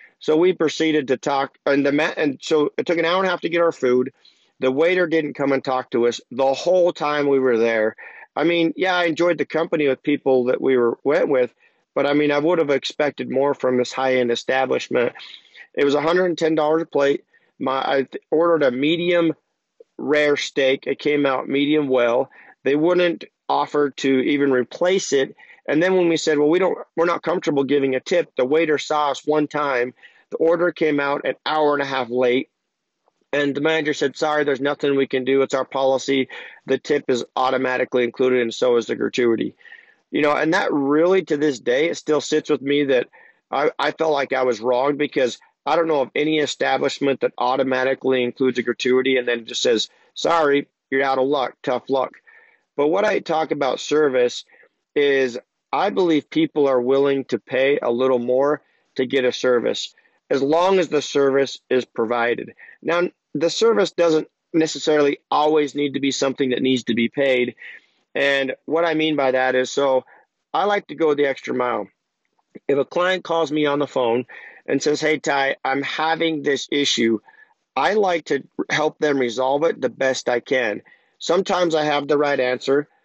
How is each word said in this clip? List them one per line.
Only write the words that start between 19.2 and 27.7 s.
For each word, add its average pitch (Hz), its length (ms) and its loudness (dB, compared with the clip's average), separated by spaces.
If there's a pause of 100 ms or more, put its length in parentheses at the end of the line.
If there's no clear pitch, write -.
rare 147 400 0
steak. 135 480 -2
It 127 140 -6
came 147 260 0
out 131 240 -2
medium 143 380 0
well. 127 420 2 (340)
They 135 120 2
wouldn't 175 480 2 (240)
offer 143 440 0
to - 180 -2
even 139 420 2
replace 175 640 0
it. 143 220 0 (340)
And 147 120 2
then 185 140 2
when 175 140 2
we 160 80 0
said, 156 200 0
"Well, 147 120 2
we 175 100 4
don't, 185 180 0 (200)
we're 165 80 2
not 175 180 -2
comfortable 151 400 0
giving 135 320 0